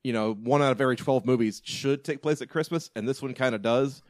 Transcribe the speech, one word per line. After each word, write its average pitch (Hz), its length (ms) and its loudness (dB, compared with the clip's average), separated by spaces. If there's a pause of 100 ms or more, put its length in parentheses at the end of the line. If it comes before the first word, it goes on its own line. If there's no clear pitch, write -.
you 123 100 -2
know, 110 220 0
one 117 260 2
out 135 120 4
of 123 80 -2
every 127 160 2
twelve 131 280 0
movies 113 400 2
should 139 380 -2
take 139 180 -4
place 151 220 0
at 117 60 -12
Christmas, 160 480 -4
and 107 100 -6
this 135 160 -4
one 135 100 -6
kinda 123 260 0
does. 123 520 0